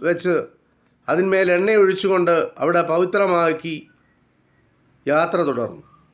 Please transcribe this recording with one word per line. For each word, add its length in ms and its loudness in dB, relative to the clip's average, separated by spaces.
വെച്ച് 340 -2
അതിന്മേൽ 420 2
എണ്ണ 200 2
ഒഴിച്ചുകൊണ്ട് 840 2
അവിടെ 240 0
പവിത്രമാക്കി 1040 0
യാത്ര 300 0
തുടർന്നു. 460 -4